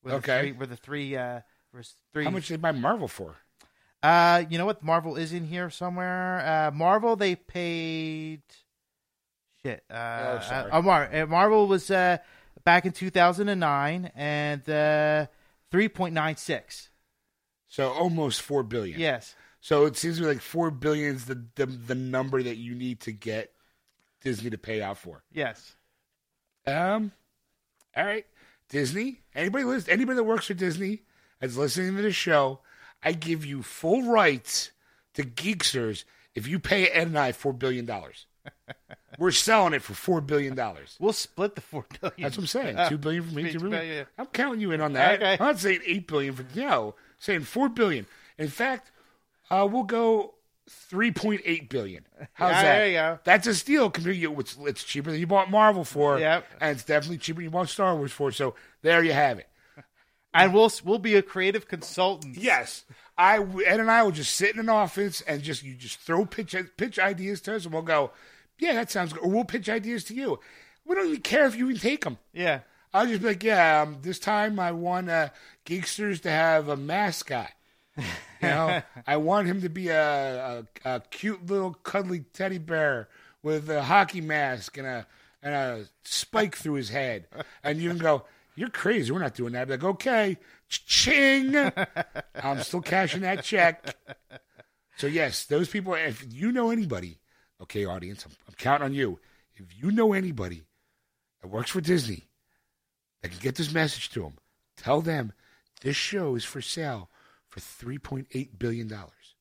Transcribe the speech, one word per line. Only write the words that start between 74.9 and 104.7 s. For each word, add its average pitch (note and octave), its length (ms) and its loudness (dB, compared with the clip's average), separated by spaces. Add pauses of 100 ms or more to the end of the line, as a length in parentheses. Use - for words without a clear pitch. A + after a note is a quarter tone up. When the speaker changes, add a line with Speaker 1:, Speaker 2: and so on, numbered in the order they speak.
Speaker 2:
uh, D#3+ 200 2 (360)
Geeksters F#3 560 -4
to F3 80 -4
have D#3 400 4
a C#3+ 80 -2
mascot. D3+ 720 -4 (480)
You C#3+ 60 -8 (400)
know, E3 380 2 (120)
Speaker 1:
<laughs> B2 140 -12
Speaker 2:
I D3 100 2
want F3 300 2
him F#3 160 -2
to F3 60 -4
be F3 200 -6
a, C3+ 720 0 (220)
a, C3 100 -2
a A#2 40 -4 (100)
cute F#3 380 -6
little F#3+ 260 -2
cuddly F#3 480 -4 (120)
teddy F#3+ 260 -4
bear D#3 500 0 (340)
with D3+ 260 -2
a D3+ 140 0
hockey F3 380 4
mask C#3+ 560 -4
and C3+ 100 -10
a, A#2+ 200 -8 (340)
and C#3+ 140 -6
a B2 300 -4 (180)
spike - 520 -2
through D3+ 200 -4
his B2 140 -4
head." A#2 360 -4 (380)
And D3+ 180 -2
you E3+ 80 0
can F3 100 -2
go, D#3 240 2 (320)
"You're A#3 140 -6
crazy. F#3 420 0
We're F3+ 80 -2
not D#3 160 -4
doing A#2+ 180 -6
that." B2 80 -4
I'll B2+ 40 -2
be C3+ 80 -6
like, C3+ 100 -4
"Okay, G3+ 540 0 (320)
cha-ching. C4+ 840 4 (840)
I'm C#3 200 -2
still F3+ 200 -4
cashing F3+ 400 0
that F#3 220 -2
check." E3+ 520 2 (1040)
So C#3 100 -4
yes, D3 380 -2
those D#3+ 240 0
people, F#3 240 -4
if D3+ 360 -4
you D#3+ 220 -2
know A#3 200 0
anybody, A2 480 -4 (420)
okay, G2+ 240 -4
audience, F#2 400 -8
I'm, D2+ 60 -20 (160)
I'm F#2+ 80 -20
counting C#3+ 300 2
on C#3 80 -2
you. B2 260 -2 (360)
If F#2+ 100 -20 (160)
you F3+ 100 0
know A3 220 4
anybody G#2+ 500 -4 (800)
that F#2 80 -18
works A2 220 -6
for F#3 100 -2
Disney D3 460 -2 (920)
that F2 100 -10
can F2+ 80 -18
get C3 160 -4
this D3+ 180 -6
message D#3+ 380 -2
to F#2+ 140 -8
'em, C#2+ 80 -16 (440)